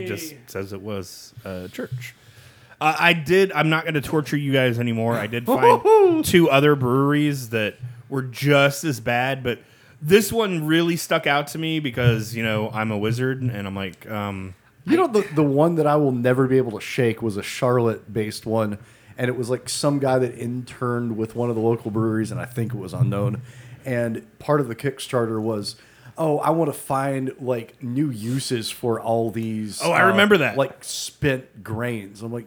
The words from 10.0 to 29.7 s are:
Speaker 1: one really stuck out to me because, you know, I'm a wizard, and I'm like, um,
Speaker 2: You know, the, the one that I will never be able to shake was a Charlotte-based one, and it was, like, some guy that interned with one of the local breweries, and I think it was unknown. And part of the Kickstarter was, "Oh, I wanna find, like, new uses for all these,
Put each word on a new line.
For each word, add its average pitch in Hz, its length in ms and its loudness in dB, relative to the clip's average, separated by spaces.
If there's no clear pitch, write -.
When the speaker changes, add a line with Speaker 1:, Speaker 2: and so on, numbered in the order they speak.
Speaker 1:
one 190 360 0
really 170 280 4
stuck 165 300 -2
out 147 220 2
to - 100 -10
me 160 220 -2
because, 117 560 0
you 113 80 -4
know, 110 280 -2
I'm 110 200 -2
a 104 60 -2
wizard, 123 440 -2
and 101 260 -4
I'm 98 80 -8
like, 98 340 -8
um, 98 440 -6
Speaker 2:
You 233 100 2
know, 359 120 2
the, 214 260 0
the 151 100 2
one 147 320 4
that 156 120 2
I 147 80 4
will 143 160 2
never 127 360 2
be 131 100 2
able 120 160 2
to 104 60 -10
shake 117 440 -2
was 107 120 -2
a 101 60 -4
Charlotte-based 113 1040 -2
one, 107 320 -2
and 127 100 -2
it 123 80 -2
was, 117 140 -4
like, 123 180 -4
some 143 300 0
guy 131 220 2
that 120 180 -2
interned 120 800 -4
with 110 180 -4
one 120 140 -2
of 117 60 -2
the 113 80 -2
local 117 260 0
breweries, 110 420 0
and 120 80 -6
I - 60 -6
think 107 300 -6
it - 20 -8
was 92 160 -10
unknown. 101 480 0
And 120 380 -2
part 147 240 2
of 127 60 -4
the 113 80 -8
Kickstarter 117 680 -2
was, 107 360 -4
"Oh, 156 220 0
I 147 140 0
wanna 160 220 2
find, 135 680 -2
like, 120 400 -6
new 135 300 0
uses 117 580 -4
for 117 320 -2
all 113 300 0
these, 107 520 -6